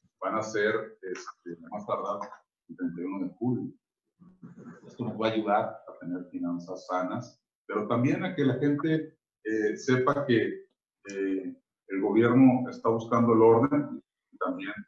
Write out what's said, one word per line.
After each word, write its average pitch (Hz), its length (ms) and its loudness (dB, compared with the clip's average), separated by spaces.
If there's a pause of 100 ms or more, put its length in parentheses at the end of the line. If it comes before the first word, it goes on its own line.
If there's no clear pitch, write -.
(220)
van 95 140 -4
a 107 80 -2
ser, - 580 -2
este, 87 580 -12 (100)
más 104 180 -10
tardar 101 320 -4 (480)
el - 80 -18
treinta - 260 -8
y - 20 -6
uno 98 220 -6
de - 100 -8
julio. - 380 -4 (1120)
Esto - 180 -8
nos 104 140 -8
va 127 80 0
a - 40 0
ayudar 104 560 0
a - 120 -20
tener 90 300 -8
finanzas 87 560 -8
sanas, 92 560 -6 (240)
pero 104 220 -4
también 127 380 0
a 180 100 -6
que 143 100 2
la 123 100 2
gente, 147 600 -2 (260)
eh, 107 340 -2
sepa 131 480 0
que, 110 420 0 (420)
eh, 95 460 -4 (320)
el 95 140 -4
gobierno 120 680 6
está - 200 -4
buscando 117 440 2
el 113 80 6
orden 123 640 6 (280)
y - 60 -20
también - 360 -6 (140)